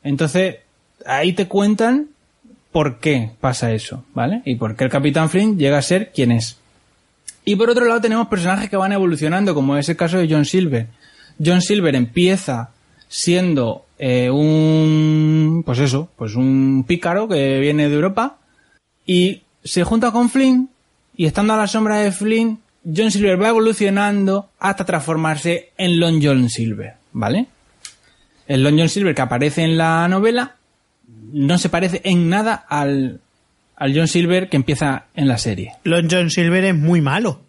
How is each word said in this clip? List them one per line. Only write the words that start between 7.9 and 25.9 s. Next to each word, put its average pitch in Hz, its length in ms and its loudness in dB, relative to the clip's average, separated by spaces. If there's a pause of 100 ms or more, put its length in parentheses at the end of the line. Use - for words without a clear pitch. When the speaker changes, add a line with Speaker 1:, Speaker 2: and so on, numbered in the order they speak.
Speaker 1:
tenemos 226 280 0
personajes 196 420 -2
que 202 60 -4
van 190 160 0
evolucionando, 175 640 0
como 139 220 0
es 147 120 -2
el 165 80 -2
caso 175 220 0
de 170 120 0
John 151 140 2
Silver. 143 420 0 (580)
John 180 160 4
Silver 175 360 0
empieza 139 760 0 (380)
siendo, 170 760 -2 (140)
eh, 123 320 0
un, 156 1400 2
pues 123 140 -2
eso, 139 360 -2
pues 107 180 -8
un 135 520 2
pícaro 175 420 -2
que 139 300 0
viene 147 300 0
de 143 60 0
Europa 196 440 -2 (680)
y 180 380 0 (220)
se 180 200 -2
junta 226 280 0
con 240 180 2
Flynn 262 380 2 (480)
y 170 100 0
estando 202 280 0
a - 20 0
la 214 100 0
sombra 214 320 -2
de 208 140 0
Flynn, 220 480 -2 (240)
John 185 260 0
Silver 202 300 0
va 214 80 2
evolucionando 202 1120 0
hasta 190 260 -4
transformarse 160 920 -4
en 175 240 0